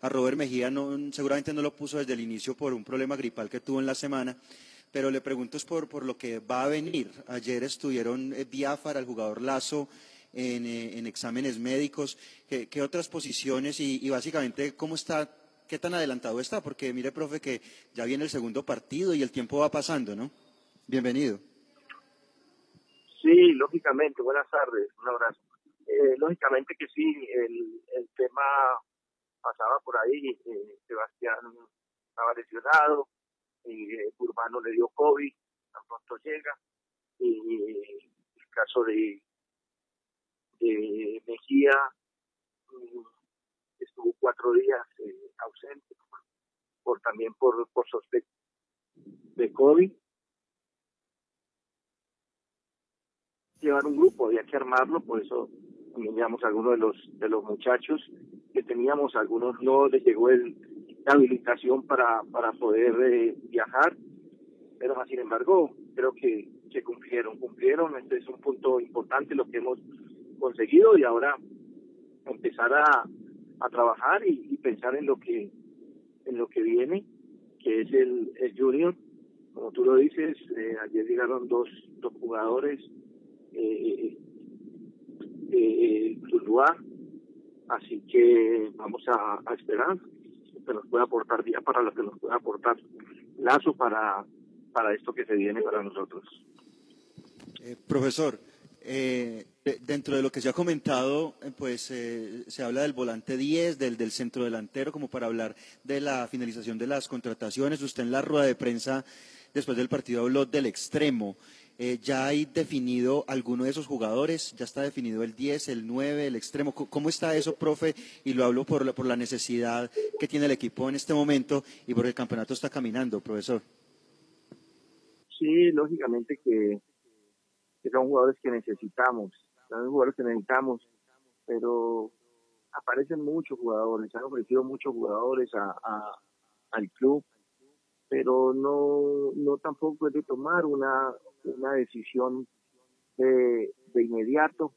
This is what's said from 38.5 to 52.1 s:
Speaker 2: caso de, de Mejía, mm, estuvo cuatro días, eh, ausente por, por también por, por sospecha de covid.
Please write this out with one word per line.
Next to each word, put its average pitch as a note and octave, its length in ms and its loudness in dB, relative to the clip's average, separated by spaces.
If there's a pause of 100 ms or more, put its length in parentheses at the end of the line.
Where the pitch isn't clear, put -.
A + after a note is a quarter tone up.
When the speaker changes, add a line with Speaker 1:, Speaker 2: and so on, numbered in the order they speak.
Speaker 2:
caso A#2 340 0
de, G#2+ 360 -2 (1400)
de G#2+ 680 -2
Mejía, C#3 460 4 (1000)
mm, - 300 -16 (800)
estuvo F4+ 400 -4
cuatro B2 320 0
días, F4+ 340 4 (140)
eh, G2+ 380 -16
ausente - 580 -16 (120)
por, - 120 -20 (640)
por A#2+ 160 -2
también A2+ 340 -6
por, A#2 380 2
por B2 160 -2
sospecha - 400 -4 (680)
de - 580 -8
covid. D#3 400 8 (3750)